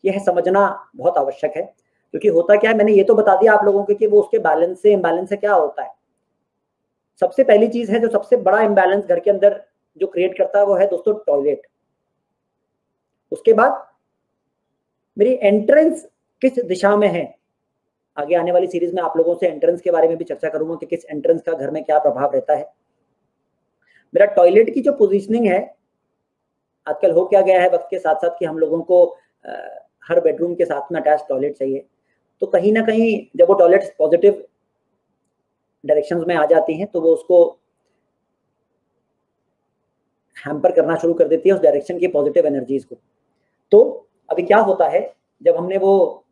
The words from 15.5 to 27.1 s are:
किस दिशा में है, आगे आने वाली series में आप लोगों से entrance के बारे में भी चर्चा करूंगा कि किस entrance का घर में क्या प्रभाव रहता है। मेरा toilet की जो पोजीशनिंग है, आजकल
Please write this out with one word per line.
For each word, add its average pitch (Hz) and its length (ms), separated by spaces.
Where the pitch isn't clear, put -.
किस 262 180
दिशा 190 360
में 208 120
है, 170 320
आगे 147 180
आने 170 160
वाली 175 160
series 175 260
में 180 100
आप 160 140
लोगों 165 180
से 180 120
entrance 170 340
के 180 100
बारे 165 160
में 165 100
भी 165 60
चर्चा 156 260
करूंगा 160 260
कि 160 100
किस 170 200
entrance 160 360
का 165 120
घर 143 180
में 156 120
क्या 151 160
प्रभाव 143 340
रहता 135 220
है। 147 180
मेरा 196 100
toilet 202 480
की 269 80
जो 285 120
पोजीशनिंग 214 520
है, 185 320
आजकल 165 240